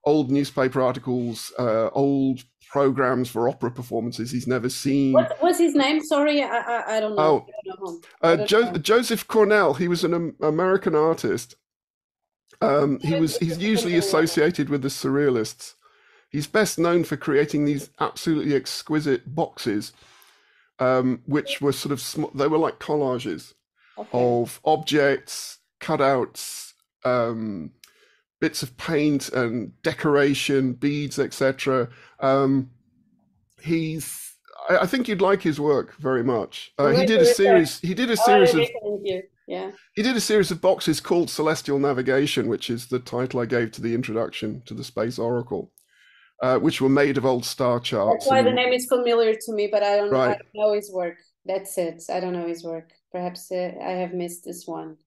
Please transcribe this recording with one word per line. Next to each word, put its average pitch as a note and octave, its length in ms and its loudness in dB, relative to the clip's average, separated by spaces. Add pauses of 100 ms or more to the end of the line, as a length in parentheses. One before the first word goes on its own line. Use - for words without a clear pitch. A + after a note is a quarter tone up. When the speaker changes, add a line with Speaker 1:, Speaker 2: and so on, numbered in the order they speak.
Speaker 1:
old D3 260 2
newspaper C3+ 500 0
articles, B2 760 -2
uh, A2+ 300 0
old C3+ 560 0 (240)
programs B2+ 640 0
for A#2 180 0
opera B2+ 220 -2
performances A#2+ 640 -6
he's B2 160 -4
never B2 200 -2
seen. C#3 440 0
Speaker 2:
What B2+ 280 2
was E4+ 160 2
his E4 180 2
name? C#4+ 280 2
Sorry, D4 400 2
I, B3 60 -4 (100)
I, A3+ 380 -4
I A3 40 2
don't G#3+ 140 -4
know. D#3 80 2
Speaker 1:
Oh, D#3 260 2
Speaker 2:
I - 160 -16
don't F#3+ 160 -14
know F#3+ 120 -8
him. E3+ 80 -14 (220)
Speaker 1:
uh, E3 40 2
Speaker 2:
I E3 100 6
don't - 120 -2
Speaker 1:
Jo-, G#3+ 120 4 (120)
Speaker 2:
know. F3+ 60 -4
Speaker 1:
Joseph A3+ 500 0
Cornell, G3+ 460 4
he E3+ 140 -2
was F3 160 0
an D#3 80 2
Am-, E3+ 300 -2
American F3 540 2
artist. D3+ 580 0 (1040)
Um, C#3+ 400 2
he D3 100 -2
Speaker 2:
Joseph D#3+ 100 2
Speaker 1:
was, D#3+ 180 0
he's E3 200 -2
usually F#3 340 0
Speaker 2:
Cornell. E3+ 160 2
Speaker 1:
associated D#3+ 600 2
with C#3+ 140 -2
the C#3 60 -4
Surrealists. C3+ 880 -2 (560)
He's C#3+ 160 -6
best - 320 0
known E3+ 260 4
for D3 120 -4
creating D3 480 0
these D3 260 -2 (100)
absolutely D3+ 540 -2
exquisite C#3+ 800 -2
boxes, A2 580 -4 (880)
um, B2+ 460 2
which C#3+ 340 -2
were C#3 120 2
sort C#3+ 200 -4
of B2+ 80 -6
sm-, - 240 -6 (100)
they C#3+ 140 0
were D#3 100 2
like D#3+ 200 0
collages B2+ 760 -4 (440)
Speaker 2:
Okay. G#2+ 140 -14
Speaker 1:
of A#2+ 520 0
objects, D3+ 960 0 (220)
cutouts, - 960 -2 (300)
um, A2+ 680 -2 (680)
bits - 220 -2
of - 140 -12
paint D3 540 0
and A#2 500 -4
decoration, C#3+ 960 0
beads, C#3+ 440 -4
et C3 140 -2
cetera. C3 560 0 (320)
Um, C3+ 500 2 (920)
he's, D#3+ 720 -6 (340)
I, F#3 100 4
I F#3 80 2
think B3 220 -2
you'd G3 140 -2
like G3 180 2
his D3+ 180 -2
work D3 380 0
very C3 260 -2
much. A#2 560 -4
Uh, C#3+ 100 4
Speaker 2:
I'm - 20 6
Speaker 1:
he C#3 60 4
Speaker 2:
going F#3 120 4
Speaker 1:
did A3 60 4
Speaker 2:
to - 20 4
Speaker 1:
a - 120 8
Speaker 2:
research. - 80 6
Speaker 1:
series, - 440 6
he F3+ 140 -2
did A#3+ 160 0
a - 20 2
Speaker 2:
Oh, G#3+ 40 2
Speaker 1:
series G3+ 380 6
Speaker 2:
I D#3 60 4
Speaker 1:
of, - 140 0
Speaker 2:
recommend G#3 320 -8
you. F#3 160 -4 (260)
Yeah. F#3+ 220 -10 (240)
Speaker 1:
he G#3 80 -4
did B3 140 0
a G#3+ 40 0
series G3+ 300 2
of E3+ 100 -6
boxes F3+ 400 2
called F3 300 0
Celestial D3+ 480 -2
Navigation, C3+ 720 0
which G#2+ 200 -4
is A#2+ 200 -6
the B2+ 100 -2
title B2 420 -4
I A#2 60 -2
gave A#2+ 260 0
to - 80 -16
the A#2 140 -2
introduction A2+ 720 -4
to A2 80 -14
the A#2+ 100 -12
Space A#2 340 -6
Oracle, A#2 540 -4 (680)
uh, B2+ 160 2
which C3+ 240 0
were C3+ 80 4
made C#3 260 4
of B2 80 -2
old B2+ 220 0
star B2 340 0
charts G#2+ 460 0
Speaker 2:
That's C4+ 40 2
why C4 120 6
the A#3+ 60 4
Speaker 1:
and B3 80 2
Speaker 2:
name B3 180 2
is B3 120 -2
familiar A#3 480 2
to A3 180 -8
me, G#3 200 -2
but G#3 100 2
I G3+ 140 2
don't, G#3 160 2
I C3 140 2
Speaker 1:
Right. B2 120 0
Speaker 2:
don't - 160 -20
know G#3+ 200 2
his G3+ 180 -4
work. F3 240 -6 (300)
That's G3 320 -6
it. E3+ 240 -4 (100)
I F3+ 80 -2
don't F3+ 140 -4
know F3 140 -6
his E3+ 160 -8
work. E3 260 -10 (220)
Perhaps, F3+ 400 -8
uh, F3+ 180 -4 (100)
I - 120 -8
have F3+ 200 -4
missed F3 320 -8
this F3 220 -14
one. D#3+ 300 -12 (100)